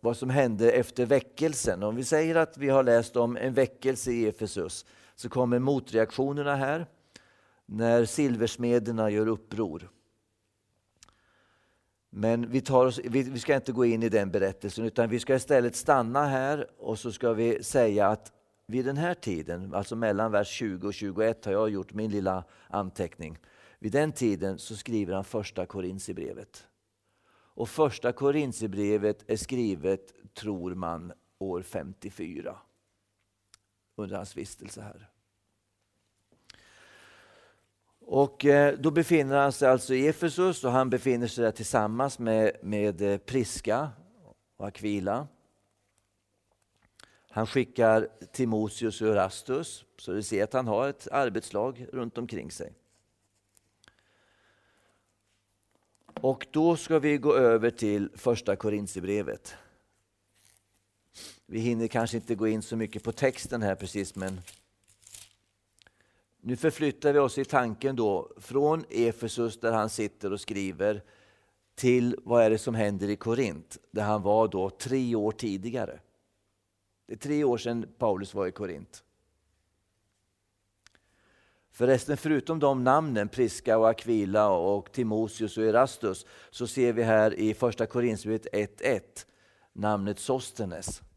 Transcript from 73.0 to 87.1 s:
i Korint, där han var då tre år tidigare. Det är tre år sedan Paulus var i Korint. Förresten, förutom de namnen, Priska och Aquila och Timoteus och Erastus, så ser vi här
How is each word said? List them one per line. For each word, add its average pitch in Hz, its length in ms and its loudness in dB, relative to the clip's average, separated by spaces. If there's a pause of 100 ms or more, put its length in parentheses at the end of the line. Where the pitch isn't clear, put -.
i 101 80 -2
Korint, 113 640 -4 (120)
där 107 120 -4
han 107 200 0
var 107 260 4
då 95 220 -2
tre 127 440 -2
år 107 180 0
tidigare. 107 680 -6 (1080)
Det 117 100 -12
är - 20 -20
tre 147 260 -2
år 120 140 4
sedan 117 280 -4 (120)
Paulus 98 360 -2
var 98 120 -2
i 92 60 -6
Korint. - 520 -12 (2750)
Förresten, 131 460 2
förutom 156 420 -2
de 139 260 2
namnen, 131 440 2
Priska 113 500 2
och 110 100 6
Aquila 107 640 2
och 95 420 0
Timoteus 110 640 -2
och 110 60 2
Erastus, 110 640 2 (240)
så - 160 -8
ser 120 260 2
vi 113 100 0
här 110 320 4